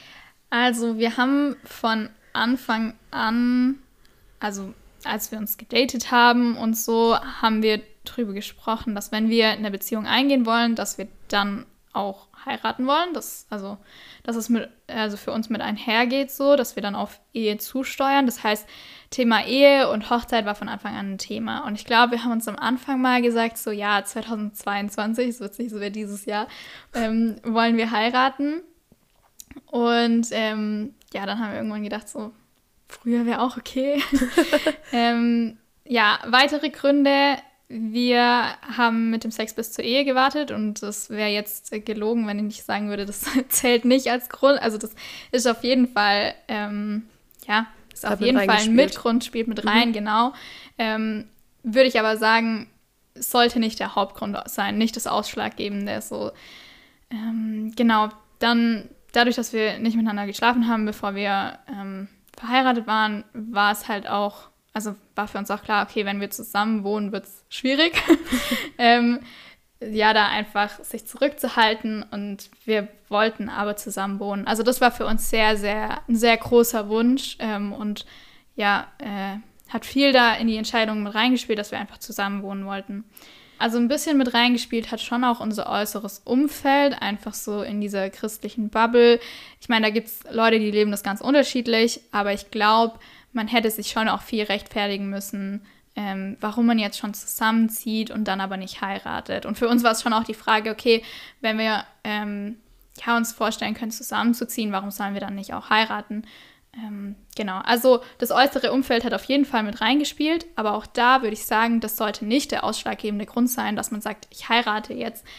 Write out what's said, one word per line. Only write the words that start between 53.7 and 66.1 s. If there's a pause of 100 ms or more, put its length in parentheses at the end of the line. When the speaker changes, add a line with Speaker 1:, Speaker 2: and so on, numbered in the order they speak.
Speaker 1:
der
Hauptgrund
sein,
nicht
das
Ausschlaggebende,
so. (800)
Ähm,
genau, (300)
dann (220)
dadurch,
dass
wir
nicht
miteinander
geschlafen
haben,
bevor
wir, (100)
ähm, (300)
verheiratet
waren,
war
es
halt
auch, (240)
also (200)
war
für
uns
auch
klar,
okay,
wenn